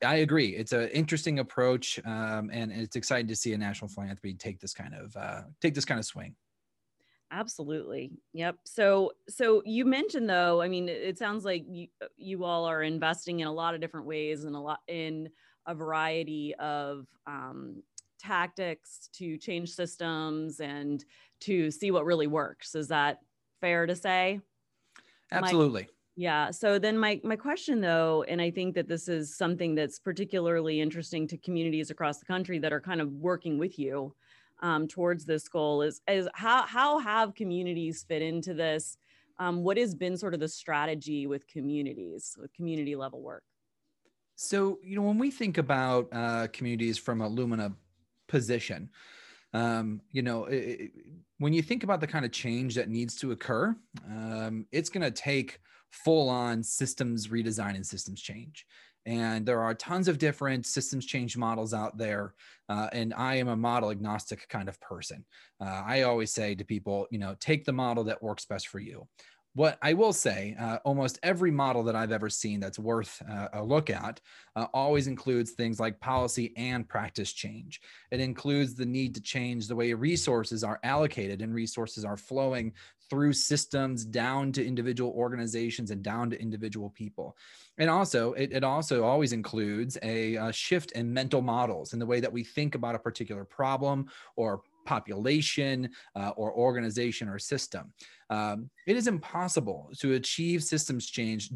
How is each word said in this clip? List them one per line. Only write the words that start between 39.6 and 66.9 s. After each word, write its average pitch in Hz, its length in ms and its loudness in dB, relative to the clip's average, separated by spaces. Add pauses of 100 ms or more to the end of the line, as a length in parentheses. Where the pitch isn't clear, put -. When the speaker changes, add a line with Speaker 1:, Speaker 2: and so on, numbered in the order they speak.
Speaker 2:
what 196 140 2
has 226 180 2
been 180 220 -2
sort 185 160 -4
of 160 80 -2
the 160 80 0
strategy 151 800 -2
with 139 200 -4
communities, 135 960 -6
with - 140 -16
community 156 420 -4
level 131 240 -8
work? - 240 -14 (920)
Speaker 1:
So, 196 460 0
you 190 140 -8
know, 202 60 2
when 208 160 4
we 269 120 4
think 208 280 0
about, 131 520 4
uh, 117 440 0
communities 117 420 0
from 113 240 -2
a 110 80 0
Lumina 113 460 0 (540)
position, 113 600 0 (640)
um, 113 480 0 (100)
you 131 120 0
know, 117 240 -2
it, 139 100 0
it, - 340 -4 (460)
when 147 160 2
you 160 80 6
think 233 240 -2
about 190 160 2
the 156 60 0
kind 147 180 -2
of 120 80 -4
change 120 440 -2
that 117 120 0
needs 117 280 -2
to 131 160 -4
occur, 135 440 0 (320)
um, 110 640 -6
it's 160 160 -2
gonna 165 220 0
take 139 500 -2 (300)
full 156 400 4
on 120 320 0
systems 117 640 -2
redesign 110 460 -2
and 95 120 -6
systems 98 360 -10
change. 120 440 -14 (380)
And 113 420 -2
there 117 140 4
are 113 120 2
tons 175 360 0
of 156 100 4
different 135 480 0
systems 131 400 -2
change 120 300 -2
models 113 360 0
out 107 240 -2
there. 104 380 -2 (340)
Uh, 104 240 0
and 113 240 -2
I 131 200 2
am 127 100 2
a 120 100 0
model 117 360 2
agnostic 104 560 -6
kind 98 200 -4
of - 120 -12
person. - 440 -12 (360)
Uh, 98 260 -6
I 131 160 2
always 117 300 2
say 104 240 0
to 101 80 -8
people, 101 480 -2